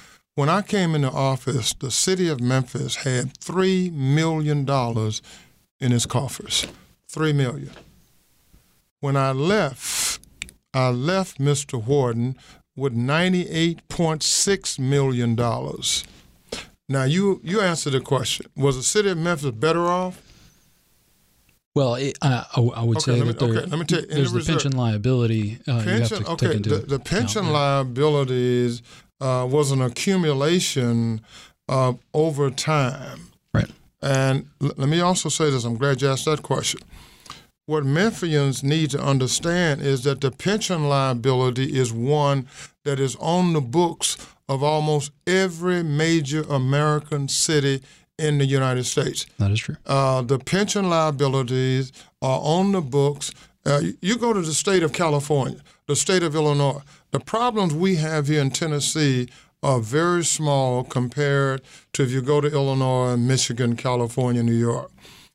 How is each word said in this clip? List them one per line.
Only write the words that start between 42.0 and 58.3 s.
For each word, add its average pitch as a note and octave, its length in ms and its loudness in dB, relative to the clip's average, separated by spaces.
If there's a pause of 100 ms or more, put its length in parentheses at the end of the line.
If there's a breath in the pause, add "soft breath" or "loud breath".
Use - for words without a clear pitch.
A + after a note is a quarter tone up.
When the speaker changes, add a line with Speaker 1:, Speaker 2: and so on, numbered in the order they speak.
Speaker 1:
that C#3 160 -2
is B2+ 180 -2
on E3+ 360 2
the D3+ 80 2
books E3 560 0 (300 loud breath)
of C3+ 160 -2
almost D3+ 480 0 (140)
every F3+ 560 0
major D#3 640 0
American C#3+ 840 0
city C#3 540 0 (380 loud breath)
in D3+ 180 2
the C#3+ 80 4
United C3 400 0
States. - 400 -2 (140)
Speaker 2:
That G2+ 120 2
is A2 80 0
true. D3 160 -8 (120)
Speaker 1:
Uh, C3+ 340 2
the B2+ 160 0
pension G3 520 0
liabilities C3 1000 0 (300 loud breath)
are C3 180 0
on F#3 320 2
the F#3+ 100 0
books. C#3+ 500 0 (340 loud breath)
Uh, C#3+ 160 2
y-, F3 180 -2
you G#3+ 180 0
go A#3 140 0
to G3+ 100 0
the D#3 120 -4
state F#3 300 2
of D3+ 100 0
California, C#3+ 640 0 (280 soft breath)
the C#3+ 80 -2
state F#3 260 2
of D#3 140 0
Illinois. C#3+ 460 2 (300 loud breath)
The C#3 80 0
problems G#3+ 540 0
we F#3 220 2
have D#3 320 0
here D3+ 140 2